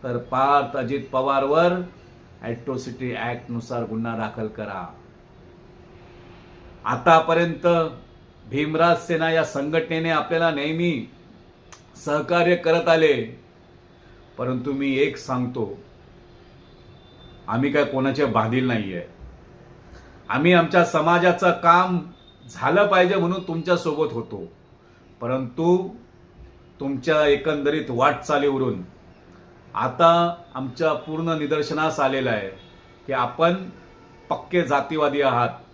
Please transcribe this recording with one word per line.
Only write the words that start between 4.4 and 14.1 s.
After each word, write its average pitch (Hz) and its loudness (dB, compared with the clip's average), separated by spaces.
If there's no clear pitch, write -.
करा. 98 -10
आतापर्यंत 165 2
भीमराज 160 2
सेना 165 0
या 160 2
संघटनेने 160 -2
आपल्याला 165 0
नेहमी 151 -2
सहकार्य 170 2
करत 165 2
आले, 143 2